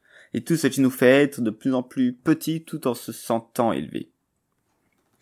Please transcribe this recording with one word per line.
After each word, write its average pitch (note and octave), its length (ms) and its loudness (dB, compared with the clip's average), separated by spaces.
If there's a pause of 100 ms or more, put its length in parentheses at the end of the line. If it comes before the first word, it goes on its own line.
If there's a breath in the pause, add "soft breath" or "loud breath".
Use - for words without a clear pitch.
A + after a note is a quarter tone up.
(320 soft breath)
et A#2 100 -4
tout E3+ 140 0
ce D3+ 100 0
qui C#3 140 0
nous C3 100 4
fait C3+ 320 6
être C#3+ 180 -2
de A2+ 100 0
plus C3 220 -4
en B2+ 120 -2
plus B2+ 300 -2
petit D#3+ 500 -2
tout D3+ 240 -6
en A#2+ 60 -2
se - 180 -12
sentant A2+ 600 -2
élevé. - 380 -8 (1120)